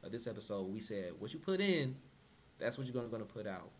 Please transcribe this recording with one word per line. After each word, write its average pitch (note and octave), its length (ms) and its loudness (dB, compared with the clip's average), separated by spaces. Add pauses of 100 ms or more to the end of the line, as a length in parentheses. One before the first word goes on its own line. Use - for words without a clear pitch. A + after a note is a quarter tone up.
of - 80 -6
this A#2 160 -2
episode, G2+ 380 0
we G2 140 -2
said, F#2 400 -2
"What G#2+ 140 -4
you D#3+ 60 -4
put F#3+ 200 2
in, D#3+ 360 6 (640)
that's A#2 180 2
what C3+ 80 0
you're B2 80 -4
gonna, A#2+ 140 0
gonna A2 180 -2
put G#2 220 -6
out." F#2 320 -6